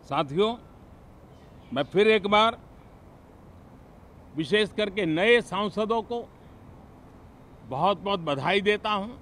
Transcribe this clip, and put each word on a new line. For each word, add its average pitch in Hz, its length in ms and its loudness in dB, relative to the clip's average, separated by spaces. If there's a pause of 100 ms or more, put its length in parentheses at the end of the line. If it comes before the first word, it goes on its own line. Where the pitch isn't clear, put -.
साथियों, 160 520 -2 (1160)
मैं 143 100 -2
फिर 196 240 2
एक 208 200 4
बार 220 320 2 (1800)
विशेष 185 380 0
करके 202 320 -2
नए 202 360 4
सांसदों 208 600 -2
को 240 280 -8 (1300)
बहुत-बहुत 185 560 -2
बधाई 151 420 0
देता 208 300 0
हूं 208 300 -4